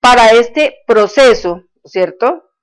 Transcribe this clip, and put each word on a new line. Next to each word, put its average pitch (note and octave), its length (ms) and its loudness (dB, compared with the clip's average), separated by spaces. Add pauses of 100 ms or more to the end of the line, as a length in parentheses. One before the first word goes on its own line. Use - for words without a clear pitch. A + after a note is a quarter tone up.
para A#3+ 320 2
este A#3 560 -2
proceso, G#3+ 720 0 (220)
¿cierto? G3 640 -6 (120)